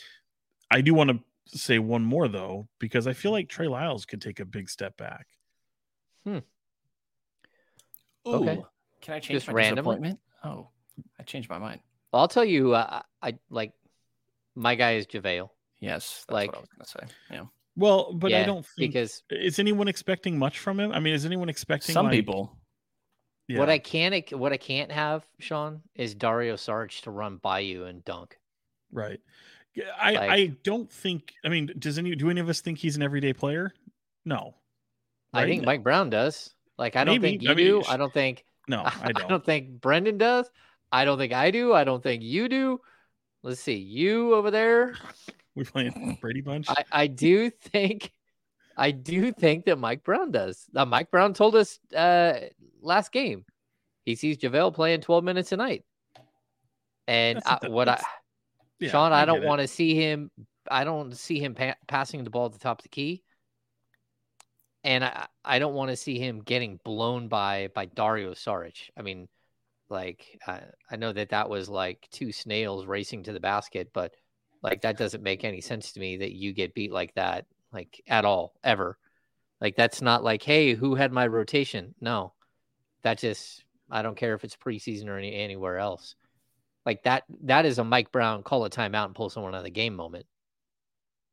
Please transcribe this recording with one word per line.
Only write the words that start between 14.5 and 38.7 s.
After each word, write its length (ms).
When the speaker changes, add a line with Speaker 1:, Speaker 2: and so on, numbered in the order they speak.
Speaker 2:
my 200
guy 180
is 140
JaVale. 420
Speaker 3:
Yes, 480
that's 60
Speaker 2:
Like, 160
Speaker 3:
what 80
I 40
was 80
gonna 380
say. 60
Yeah. 140
Speaker 1:
Well, 380
but 200
I 60
Speaker 2:
Yeah, 60
Speaker 1:
don't 200
think 280
Speaker 2:
because 360
Speaker 1:
is 300
anyone 280
expecting 500
much 220
from 200
him? 120
I 80
mean, 140
is 120
anyone 220
expecting, 460
Speaker 3:
Some 140
Speaker 1:
like 60
Speaker 3:
people. 440
Speaker 1:
Yeah. 120
Speaker 2:
What 100
I 100
can't, 540
what 180
I 60
can't 340
have, 340
Sean, 420
is 180
Dario 420
Saric 480
to 80
run 260
by 220
you 260
and 180
dunk. 340
Speaker 1:
Right. 280
Yeah, 100
I, 140
Speaker 2:
Like 160
Speaker 1:
I 160
don't 280
think, 420
I 40
mean, 300
does 180
any, 180
do 140
any 120
of 80
us 100
think 200
he's 180
an 60
everyday 300
player? 380
No. 300
Speaker 2:
I 120
Speaker 1:
Right? 40
Speaker 2:
think 180
Mike 180
Brown 260
does. 440
Like, 180
I 100
don't 160
Speaker 1:
Maybe. 80
Speaker 2:
think 140
you 80
Speaker 1:
I 40
mean, 100
Speaker 2:
do. 180
Speaker 1:
sh- 60
Speaker 2:
I 80
don't 160
think 300
Speaker 1:
No, 140